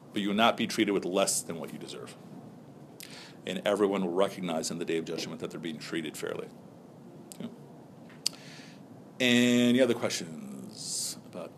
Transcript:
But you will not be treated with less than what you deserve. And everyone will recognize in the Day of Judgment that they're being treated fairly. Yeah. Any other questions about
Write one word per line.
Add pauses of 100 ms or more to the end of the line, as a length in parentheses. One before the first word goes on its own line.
(140)
But
you
will
not
be
treated
with
less
than
what
you
deserve. (1300)
And
everyone
will
recognize
in
the
Day
of
Judgment
that
they're
being
treated
fairly. (920)
Yeah. (1700)
Any
other
questions (140)
about